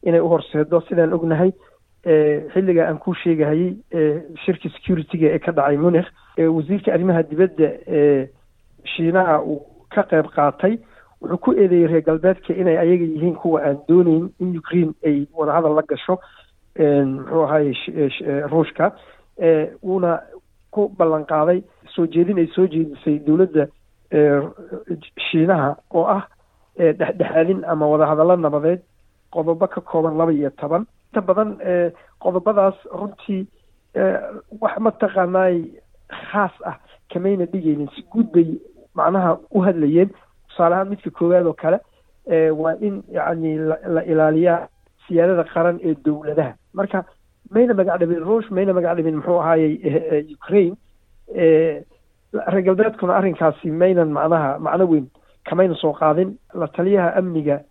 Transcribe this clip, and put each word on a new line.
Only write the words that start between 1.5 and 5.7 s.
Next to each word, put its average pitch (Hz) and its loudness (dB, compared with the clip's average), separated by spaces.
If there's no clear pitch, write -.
eh, 151 2
xilliga 175 2
aan 156 -4
kuu - -4
sheegahayay, 165 0
eh, 156 -2
shirka 175 -4
security-ga 160 -2
ee 156 -2
ka 170 -4
dhacay 143 0